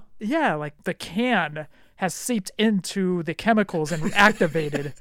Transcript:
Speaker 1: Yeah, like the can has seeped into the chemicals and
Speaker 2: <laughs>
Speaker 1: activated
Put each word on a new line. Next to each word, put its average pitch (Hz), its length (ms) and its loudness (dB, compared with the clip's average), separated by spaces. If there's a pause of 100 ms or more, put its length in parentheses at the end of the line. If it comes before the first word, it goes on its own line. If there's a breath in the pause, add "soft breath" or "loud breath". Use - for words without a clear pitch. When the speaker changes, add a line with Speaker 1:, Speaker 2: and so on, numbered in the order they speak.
(200)
Speaker 1:
Yeah, 240 360 0
like 151 280 -8
the 143 100 -2
can 170 760 -2 (300 soft breath)
has 175 160 -2
seeped - 440 -4
into 185 680 0
the 156 100 -4
chemicals 202 580 0
and 160 220 -2
Speaker 2:
<laughs> - 20 -4
Speaker 1:
activated 160 840 2